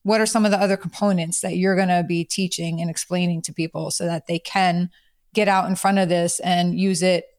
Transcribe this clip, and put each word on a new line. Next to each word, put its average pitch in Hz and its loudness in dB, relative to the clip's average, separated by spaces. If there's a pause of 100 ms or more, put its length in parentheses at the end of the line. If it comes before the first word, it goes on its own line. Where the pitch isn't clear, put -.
what 214 2
are 220 4
some 220 2
of 202 4
the 190 2
other 196 2
components 175 -2
that 175 -4
you're 185 2
gonna 180 2
be 170 -2
teaching 170 -4
and 170 -4
explaining 175 -2
to - -10
people 160 -6
so - -4
that 170 -6
they 170 -2
can 175 0 (460)
get 208 2
out 190 2
in 190 0
front 196 2
of 185 2
this 170 0
and 175 0
use 185 0
it 180 2 (140)